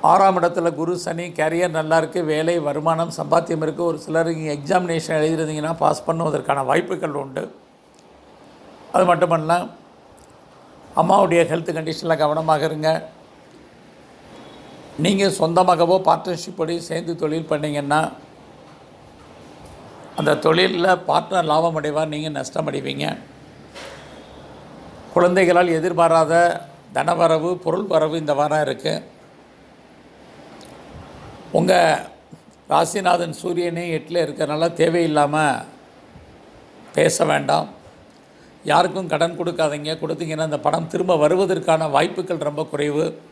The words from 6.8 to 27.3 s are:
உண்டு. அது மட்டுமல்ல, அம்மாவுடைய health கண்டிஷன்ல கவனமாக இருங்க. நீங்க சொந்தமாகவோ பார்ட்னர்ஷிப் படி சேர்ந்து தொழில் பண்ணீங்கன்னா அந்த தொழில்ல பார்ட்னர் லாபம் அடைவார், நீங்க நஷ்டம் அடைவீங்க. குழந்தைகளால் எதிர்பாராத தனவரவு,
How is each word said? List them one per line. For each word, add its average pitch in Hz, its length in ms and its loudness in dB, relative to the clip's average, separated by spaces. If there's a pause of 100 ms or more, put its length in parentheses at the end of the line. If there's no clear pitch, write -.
உண்டு. 135 200 -8 (1500)
அது 185 120 4
மட்டுமல்ல, 170 540 2 (1400)
அம்மாவுடைய 170 480 4
health 165 260 -4
கண்டிஷன்ல 160 480 -2
கவனமாக 156 460 0
இருங்க. 156 200 -2 (2250)
நீங்க 196 220 2 (160)
சொந்தமாகவோ 170 560 4 (100)
பார்ட்னர்ஷிப் 165 540 -2
படி 170 180 -4 (100)
சேர்ந்து 165 240 -6 (100)
தொழில் 156 280 -4
பண்ணீங்கன்னா 147 500 -2 (2250)
அந்த 147 140 2 (120)
தொழில்ல 170 420 2 (220)
பார்ட்னர் 170 420 0
லாபம் 160 300 2
அடைவார், 151 340 -4
நீங்க 156 140 -6
நஷ்டம் 143 420 -6
அடைவீங்க. 139 340 -6 (2000)
குழந்தைகளால் 180 640 4
எதிர்பாராத 165 560 2 (640)
தனவரவு, 160 540 2 (120)